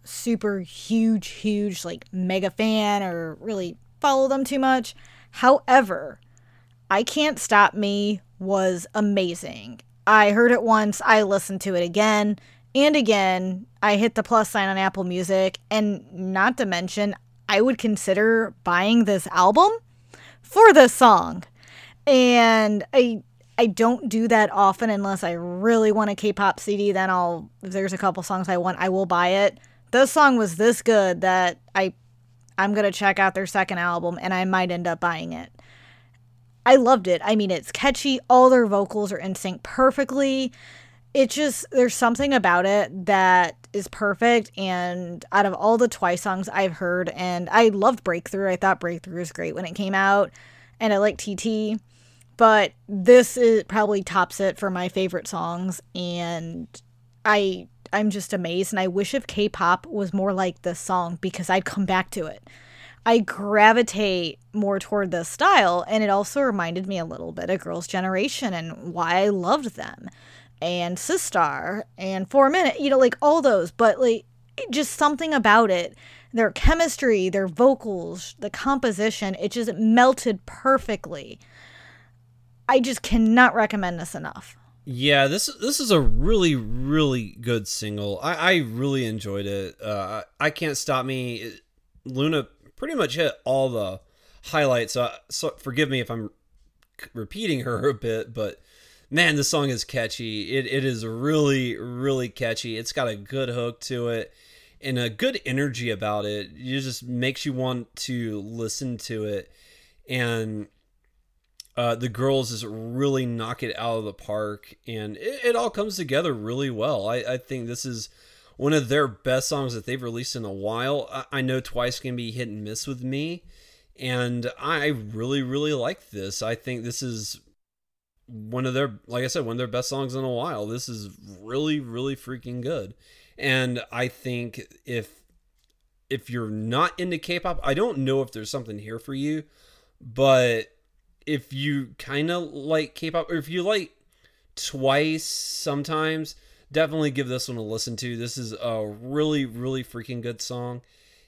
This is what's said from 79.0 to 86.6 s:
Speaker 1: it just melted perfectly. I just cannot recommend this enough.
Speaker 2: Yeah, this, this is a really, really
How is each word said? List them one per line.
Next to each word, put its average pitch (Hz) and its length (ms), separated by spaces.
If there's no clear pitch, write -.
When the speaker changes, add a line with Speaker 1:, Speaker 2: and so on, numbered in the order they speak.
Speaker 1:
it 202 160
just 226 240
melted 226 720
perfectly. 185 920
I 262 140
just 247 200
cannot 226 540
recommend 202 440
this 165 140
enough. - 440
Speaker 2:
Yeah, 139 420
this, - 220
this 285 180
is 254 100
a 175 120
really, 160 540
really 127 840